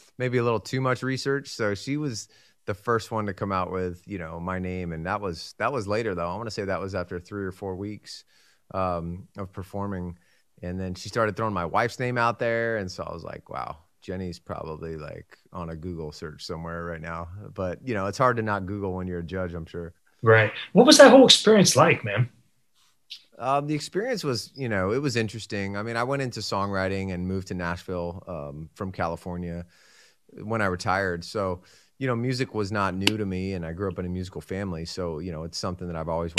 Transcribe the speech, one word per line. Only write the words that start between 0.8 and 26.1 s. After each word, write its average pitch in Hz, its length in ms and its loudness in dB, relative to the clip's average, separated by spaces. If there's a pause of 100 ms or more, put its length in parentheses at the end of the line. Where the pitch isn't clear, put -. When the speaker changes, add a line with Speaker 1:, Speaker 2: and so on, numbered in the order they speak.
Speaker 1:
much 127 220 0
research. 135 460 -2
So 104 260 0
she 139 240 -4
was 135 300 -6 (360)
the 107 80 -4
first 113 380 0
one 107 160 -2
to 98 80 -4
come 98 180 -4
out 92 180 0
with, 90 360 -4
you 101 100 -8
know, 85 240 -10
my 92 180 -4
name. 92 340 -4
And 80 120 -6
that 101 160 -2
was, 92 380 -8
that 113 120 0
was 120 160 -2
later, 107 280 0
though. 87 160 -2
I 92 60 -4
wanna 113 140 -8
say 104 140 -6
that 95 160 -2
was 95 140 -6
after 90 260 -6
three 101 240 -8
or 92 80 -6
four 92 240 -8
weeks, 101 480 -12 (480)
um, 87 640 -4
of 95 160 -10
performing. 95 640 -8 (460)
And 90 180 -6
then 92 140 -4
she - 160 -12
started 107 260 0
throwing 110 160 -2
my 87 140 -2
wife's 104 320 0
name 123 180 -4
out 117 220 2
there. 117 400 0
And 92 120 -4
so 90 140 -8
I - 80 -8
was 82 100 -10
like, - 280 -14
"Wow, 64 260 -8 (240)
Jenny's 92 380 -6
probably, 80 580 -10
like, 78 400 -14 (160)
on 87 160 -8
a 82 80 -8
Google 80 340 -8
search 76 360 -12
somewhere 85 400 -8
right 82 160 -8
now." 85 260 -8 (240)
But, 92 340 -6
you 123 60 -4
know, 98 140 0
it's 101 120 -4
hard 123 200 4
to 110 40 0
not 101 220 -2
Google 98 300 -4
when 92 120 -4
you're 90 120 -6
a 85 60 -6
judge, 90 280 -6
I'm 82 140 -8
sure. 85 260 -10 (300)
Speaker 2:
Right. 110 300 8 (200)
What 233 140 10
was 302 100 12
that 269 140 12
whole 254 160 12
experience 202 500 8
like, 151 260 6
man? 110 280 0 (1080)
Speaker 1:
Um, 143 280 0
the 151 80 -2
experience 190 500 -4
was, 127 320 -2
you 135 120 -4
know, 98 240 2
it 127 60 2
was 143 160 0
interesting. 104 600 -4
I 104 60 -4
mean, 117 140 -6
I 117 80 0
went 139 180 -2